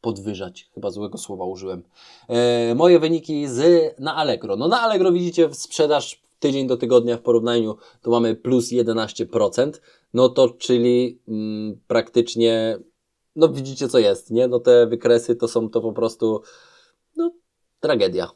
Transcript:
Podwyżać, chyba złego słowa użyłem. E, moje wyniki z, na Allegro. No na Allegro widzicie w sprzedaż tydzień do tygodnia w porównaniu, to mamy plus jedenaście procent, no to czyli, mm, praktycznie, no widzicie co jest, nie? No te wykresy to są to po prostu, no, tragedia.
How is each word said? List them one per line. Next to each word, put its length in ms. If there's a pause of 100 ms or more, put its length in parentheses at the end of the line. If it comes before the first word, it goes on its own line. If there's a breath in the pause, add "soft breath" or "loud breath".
Podwyżać, 720
chyba 160
złego 280
słowa 260
użyłem. 380 (460 soft breath)
E, 460
moje 240
wyniki 500
z, 120 (380)
na 180
Allegro. 400
No 120
na 120
Allegro 320
widzicie 360
w 60
sprzedaż 680 (200)
tydzień 240
do 100
tygodnia 400
w 40
porównaniu, 560 (260 soft breath)
to 80
mamy 260
plus 340
jedenaście 560
procent, 540 (340 soft breath)
no 140
to 200
czyli, 680 (100)
mm, 580
praktycznie, 920 (580)
no 120
widzicie 400
co 100
jest, 320
nie? 180
No 120
te 260
wykresy 500
to 120
są 220
to 100
po 120
prostu, 500 (760 soft breath)
no, 160 (480)
tragedia. 560